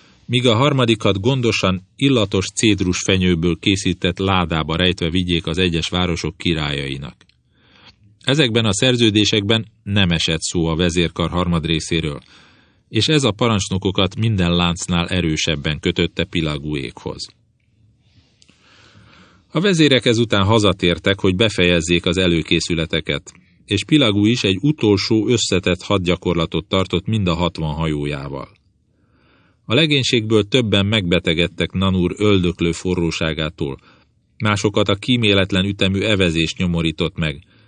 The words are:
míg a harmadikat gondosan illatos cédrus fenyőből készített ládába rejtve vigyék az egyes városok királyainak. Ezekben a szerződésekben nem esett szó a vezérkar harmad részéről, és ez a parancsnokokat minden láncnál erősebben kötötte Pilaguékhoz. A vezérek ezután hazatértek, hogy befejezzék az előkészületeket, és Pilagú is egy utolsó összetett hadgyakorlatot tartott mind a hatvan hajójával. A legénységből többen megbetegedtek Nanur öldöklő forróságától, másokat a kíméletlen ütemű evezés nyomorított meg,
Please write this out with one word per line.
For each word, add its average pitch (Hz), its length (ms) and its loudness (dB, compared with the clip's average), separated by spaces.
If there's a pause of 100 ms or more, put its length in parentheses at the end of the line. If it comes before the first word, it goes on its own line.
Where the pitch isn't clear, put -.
(260)
míg 123 220 0
a 113 80 4
harmadikat 117 640 2
gondosan 107 760 0
illatos 110 500 0 (100)
cédrus 98 500 0
fenyőből 90 540 2
készített 92 580 0
ládába 85 580 -2
rejtve 87 340 0
vigyék 87 380 -2
az 80 100 -4
egyes 85 320 0
városok 87 480 -4
királyainak. 71 760 -6 (1080)
Ezekben 120 440 2
a 98 80 2
szerződésekben 110 920 2 (180)
nem 101 260 0
esett 80 320 0
szó 85 240 -2
a 80 100 0
vezérkar 85 540 0
harmad 85 360 -2
részéről, 78 540 -4 (680)
és 107 200 -2
ez 151 160 2
a 113 80 2
parancsnokokat 95 840 -2
minden 95 400 0
láncnál 87 520 -2
erősebben 78 720 -2
kötötte 85 440 -2
Pilaguékhoz. 71 1040 -6 (2250)
A 151 80 0
vezérek 160 460 4
ezután 110 380 2
hazatértek, 95 760 2
hogy 95 160 2
befejezzék 87 720 2
az 90 120 0
előkészületeket, 82 1120 -2 (340)
és 98 200 -2
Pilagú 110 400 2
is 117 180 0
egy 95 180 0
utolsó 110 640 2
összetett 92 540 0
hadgyakorlatot 85 840 -2
tartott 92 380 -2
mind 107 220 -2
a 85 60 0
hatvan 82 400 -4
hajójával. 71 760 -6 (1160)
A 104 80 -4
legénységből 123 720 2
többen 101 420 0
megbetegedtek 87 840 0
Nanur 92 460 0
öldöklő 90 540 2
forróságától, 80 1080 -4 (600)
másokat 104 520 0
a 101 60 2
kíméletlen 98 720 0
ütemű 98 360 0
evezés 90 540 0
nyomorított 82 600 -2
meg, 78 260 -6 (240)